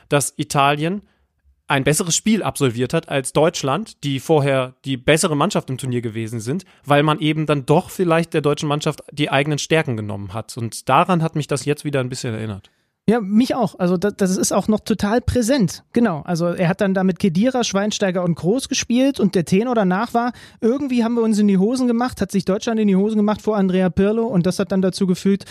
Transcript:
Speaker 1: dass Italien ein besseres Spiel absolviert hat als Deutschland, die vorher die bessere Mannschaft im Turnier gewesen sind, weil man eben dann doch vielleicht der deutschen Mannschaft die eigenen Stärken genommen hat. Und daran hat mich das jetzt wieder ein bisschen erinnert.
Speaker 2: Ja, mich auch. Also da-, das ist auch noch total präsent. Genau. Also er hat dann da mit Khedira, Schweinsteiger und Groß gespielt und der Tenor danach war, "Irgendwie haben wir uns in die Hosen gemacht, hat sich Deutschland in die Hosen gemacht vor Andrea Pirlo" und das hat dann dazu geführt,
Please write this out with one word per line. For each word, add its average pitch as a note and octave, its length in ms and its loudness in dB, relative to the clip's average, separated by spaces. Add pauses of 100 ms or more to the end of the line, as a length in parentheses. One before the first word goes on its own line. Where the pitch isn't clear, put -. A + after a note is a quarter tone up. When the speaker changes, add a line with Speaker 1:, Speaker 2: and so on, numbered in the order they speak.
Speaker 1:
dass - 300 0
Italien D3+ 640 0 (680)
ein C3+ 160 0
besseres D#3 320 0
Spiel G#3+ 260 0
absolviert B2+ 520 -2
hat D#3+ 160 -4
als - 240 -4
Deutschland, D#3 720 -2
die C3+ 160 -2
vorher C3+ 540 0 (100)
die C3+ 100 -2
bessere D3+ 400 2
Mannschaft E3 340 0
im C3 80 -6
Turnier B2 240 -4
gewesen A2+ 380 -8
sind, C3 240 -6 (220)
weil C#3+ 180 4
man D3+ 160 0
eben D#3 260 0
dann C#3+ 200 0
doch - 240 2
vielleicht E3+ 440 0
der D#3+ 60 0
deutschen D3 300 -2
Mannschaft D3 320 -4 (100)
die C#3+ 180 -4
eigenen C#3+ 300 0
Stärken C#3 380 -2
genommen G2+ 360 -8
hat. A2 220 -12
Und A2+ 320 -8
daran E3+ 340 4
hat D#3+ 140 -2
mich D3 120 -4
das C#3 180 -4
jetzt C#3+ 180 -4
wieder C#3 160 -2
ein B2+ 80 -4
bisschen B2 260 -8
erinnert. A2 380 -8 (340)
Speaker 2:
Ja, A#3 140 4
mich G#3+ 340 2
auch. A3+ 260 -2
Also F3+ 180 0
da-, G3+ 140 -2
das F#3+ 260 -2
ist - 160 -2
auch G3 160 0
noch G#3 100 2
total G#3 400 -2
präsent. A#3+ 720 0
Genau. G#3 300 0
Also E3+ 240 -2
er F3 240 0
hat F#3+ 100 -2
dann G3 140 2
da F#3+ 100 0
mit F#3 160 0
Khedira, A3 460 2
Schweinsteiger G3 580 -2
und F3 120 0
Groß G#3+ 340 -2
gespielt C4 500 0
und G3+ 160 0
der F3+ 80 2
Tenor A#3 320 2
danach G3+ 380 0
war, A#3+ 180 0 (300)
"Irgendwie B3 420 0
haben A#3 120 0
wir A#3 60 2
uns A3 160 2
in G#3 120 4
die F#3+ 80 4
Hosen B3 300 2
gemacht, A#3+ 340 -2
hat F#3+ 100 -2
sich G3 140 -2
Deutschland A3 340 -2
in G#3+ 80 2
die F#3+ 80 4
Hosen G#3 220 2
gemacht G#3 240 0
vor G#3+ 160 0
Andrea F#3 320 2
Pirlo" G#3+ 380 2
und F3+ 180 0
das F3+ 120 0
hat F#3+ 140 -2
dann F#3+ 100 0
dazu F#3+ 240 0
geführt, G3 460 0